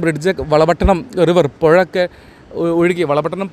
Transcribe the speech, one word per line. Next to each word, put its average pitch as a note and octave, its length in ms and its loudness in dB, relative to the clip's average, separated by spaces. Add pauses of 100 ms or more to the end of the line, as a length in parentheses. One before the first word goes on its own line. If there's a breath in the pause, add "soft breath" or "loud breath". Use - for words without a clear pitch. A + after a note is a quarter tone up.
ബ്രിഡ്ജ്, E3 280 -2 (220)
വളപട്ടണം E3+ 440 2 (300)
റിവർ E3+ 180 2 (140)
പുഴയൊക്കെ F3+ 440 2 (560 loud breath)
ഒ-, E3+ 180 -2
ഒഴുകി F3 300 0
വളപട്ടണം D#3+ 440 -4